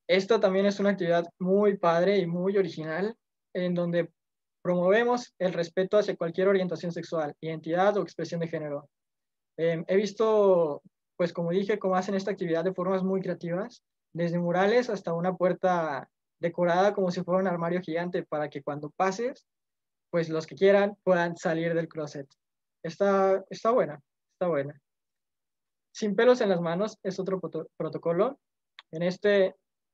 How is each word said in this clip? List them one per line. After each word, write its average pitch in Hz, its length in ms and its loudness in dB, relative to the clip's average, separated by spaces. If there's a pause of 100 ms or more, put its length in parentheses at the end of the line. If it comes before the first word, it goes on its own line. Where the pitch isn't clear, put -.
Esta 196 320 2
también 196 240 2
es 196 160 0
una 202 80 4
actividad 170 340 0 (160)
muy 196 380 2
padre 175 400 2
y 175 100 0
muy 180 300 -2
original, 170 580 -4 (380)
en 180 200 -2
donde 175 380 -2 (500)
promovemos 214 760 2
el 180 140 0
respeto 185 440 0
hacia 196 200 0
cualquier 175 320 0
orientación 180 420 -2
sexual, 165 480 -6
identidad 165 560 0
o 196 60 0
expresión 170 400 -6
de 165 80 -6
género. 147 400 -8 (680)
Em, 165 300 -2
he 190 80 0
visto, 196 840 2 (340)
pues 175 160 -2
como 170 200 -4
dije, 202 280 0
cómo 185 160 0
hacen 190 200 -2
esta 190 160 -2
actividad 170 340 -2
de 185 80 0
formas 185 280 -2
muy 190 200 0
creativas, 180 600 -6 (320)
desde 170 260 -2
murales 196 500 2
hasta 196 240 -4
una 175 240 -2
puerta 175 720 0 (320)
decorada 175 520 2
como 190 180 0
si 180 120 -4
fuera 180 160 0
un 190 80 0
armario 175 340 -2
gigante 175 420 -4
para 151 260 -6
que 143 120 -10
cuando 147 280 -8
pases, 190 580 -4 (640)
pues 170 160 0
los 160 180 -4
que 151 100 -18
quieran 202 500 4
puedan 170 320 2
salir 165 360 -2
del 165 140 -2
closet. 147 400 -10 (560)
Está, 190 680 2
está 220 220 -2
buena, 160 300 0 (320)
está 180 160 -2
buena. 143 280 -2 (1160)
Sin 208 200 -2
pelos 247 280 6
en 208 80 2
las 180 100 2
manos 175 420 -2
es 190 180 -6
otro 185 200 -4
proto-, 160 380 -8
protocolo. 170 600 -2 (540)
En 160 120 -6
este 185 520 2 (380)